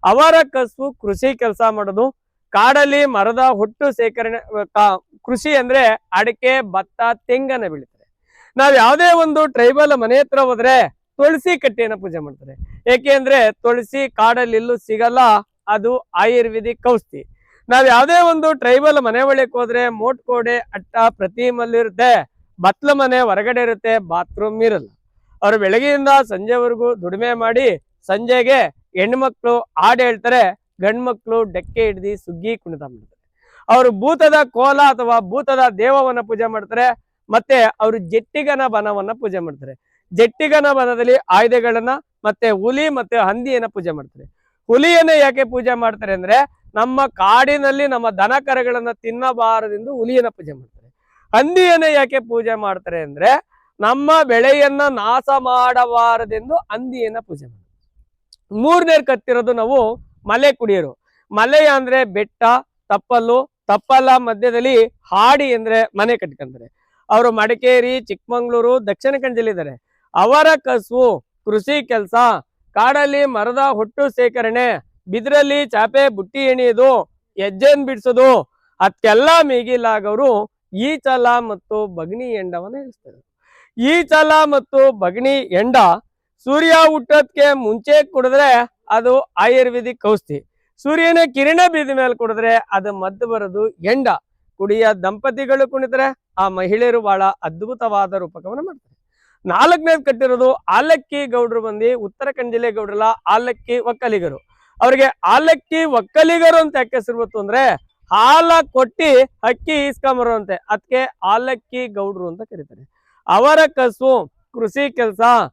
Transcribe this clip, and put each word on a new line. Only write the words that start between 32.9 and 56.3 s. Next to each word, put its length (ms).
ಅವ್ರು 220
ಭೂತದ 420
ಕೋಲ 380
ಅಥವಾ 320
ಭೂತದ 400
ದೇವವನ್ನ 440
ಪೂಜೆ 240
ಮಾಡ್ತಾರೆ. 580
ಮತ್ತೆ 340
ಅವ್ರು 180
ಜಟ್ಟಿಗನ 720
ಬನವನ್ನ 440
ಪೂಜೆ 280
ಮಾಡ್ತಾರೆ. 760
ಜಟ್ಟಿಗನ 600
ಬನದಲ್ಲಿ 420
ಆಯುಧಗಳನ್ನ 600
ಮತ್ತೆ 240
ಹುಲಿ 400
ಮತ್ತೆ 280
ಹಂದಿಯನ್ನ 480
ಪೂಜೆ 260
ಮಾಡ್ತಾರೆ. 340
ಹುಲಿಯನ್ನ 420
ಯಾಕೆ 340
ಪೂಜೆ 300
ಮಾಡ್ತಾರೆ 400
ಅಂದ್ರೆ, 440
ನಮ್ಮ 300
ಕಾಡಿನಲ್ಲಿ 840
ನಮ್ಮ 220
ದನ 220
ಕರುಗಳನ್ನ 460
ತಿನ್ನಬಾರದೆಂದು 1040
ಹುಲಿಯನ್ನ 320
ಪೂಜೆ 260
ಮಾಡ್ತಾರೆ. 340
ಹಂದಿಯನ್ನ 460
ಯಾಕೆ 360
ಪೂಜೆ 360
ಮಾಡ್ತಾರೆ 460
ಅಂದ್ರೆ, 460
ನಮ್ಮ 320
ಬೆಳೆಯನ್ನ 680
ನಾಶ 340
ಮಾಡಬಾರದೆಂದು 1160